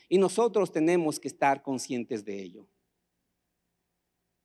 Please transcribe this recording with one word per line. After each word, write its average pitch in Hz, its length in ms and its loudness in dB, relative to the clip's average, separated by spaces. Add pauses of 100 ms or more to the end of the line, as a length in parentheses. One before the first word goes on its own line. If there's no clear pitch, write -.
Y 175 100 4
nosotros 196 540 2
tenemos 160 480 0
que - 80 -10
estar 135 340 0
conscientes 120 600 -6
de 98 180 -10
ello. 95 260 -20 (1800)